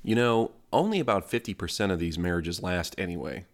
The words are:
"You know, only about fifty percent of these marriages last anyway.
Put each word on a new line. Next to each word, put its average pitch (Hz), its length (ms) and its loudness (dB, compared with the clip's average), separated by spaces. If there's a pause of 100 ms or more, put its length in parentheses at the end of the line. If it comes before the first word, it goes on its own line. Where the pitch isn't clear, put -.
"You 110 140 2
know, 117 360 4 (200)
only 196 260 4
about 113 320 0
fifty 113 240 -2
percent 95 380 -2
of 87 80 0
these 82 180 -2
marriages 85 440 -2
last 90 360 -2
anyway. 85 560 -6